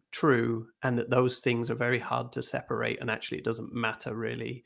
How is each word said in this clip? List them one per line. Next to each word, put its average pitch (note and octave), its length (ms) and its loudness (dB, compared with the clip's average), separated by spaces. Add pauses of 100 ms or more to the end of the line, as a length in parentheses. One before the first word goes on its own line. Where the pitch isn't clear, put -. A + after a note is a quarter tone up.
(120)
true, A#2 560 4 (160)
and B2+ 140 2
that A#2+ 120 -2
those B2+ 300 4
things A#2 300 2
are A#2 60 0
very A#2+ 240 2
hard A#2+ 340 -2
to B2+ 100 -2
separate, A#2 580 -2
and A#2+ 100 -4
actually - 280 -4
it - 40 -10
doesn't A2+ 300 -4
matter A2+ 420 -4
really. A#2 500 -6